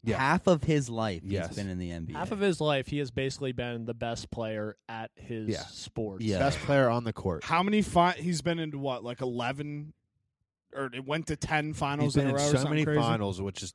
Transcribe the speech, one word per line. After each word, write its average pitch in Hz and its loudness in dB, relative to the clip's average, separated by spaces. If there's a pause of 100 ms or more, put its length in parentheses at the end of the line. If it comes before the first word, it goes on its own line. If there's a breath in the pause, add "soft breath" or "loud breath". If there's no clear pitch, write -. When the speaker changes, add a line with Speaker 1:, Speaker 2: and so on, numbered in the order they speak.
Speaker 1:
Yeah. 110 2
Speaker 2:
half 143 4
of 170 6
his 147 2
life 110 -2
Speaker 1:
Yes. 95 -2
Speaker 2:
he's - -8
been 101 -4
in 90 -4
the 87 -4
N 82 -6
B - -8
A. - -6
Speaker 3:
Half 175 -4
of 208 -4
his 196 2
life, 147 2
he 147 -4
has 139 -4
basically 131 -4
been 120 -4
the 117 -4
best 113 -4
player 107 -4 (140)
at 113 -10
his 110 -6
Speaker 1:
Yeah. - -2
Speaker 3:
sport. - -8
Speaker 2:
Yeah. 104 2
Speaker 1:
Best 139 2
player 139 4
on 120 2
the 113 -2
court. 85 -2
Speaker 4:
How 170 2
many 208 4
fi-, 175 6
he's 165 -2
been 170 0
into 156 -6
what, 127 -2
like, 123 -6
eleven, 139 -4 (840)
or 135 -4
it 131 -8
went 151 -2
to 156 -2
ten 151 0
finals 147 0
Speaker 1:
He's 143 6
been 135 4
Speaker 4:
in 135 2
a - 2
Speaker 1:
in 143 4
Speaker 4:
row - 4
or 147 4
Speaker 1:
so - 4
Speaker 4:
something 143 2
Speaker 1:
many 151 4
Speaker 4:
crazy? 151 4
Speaker 1:
finals, 104 2
which 98 -6
is 90 -10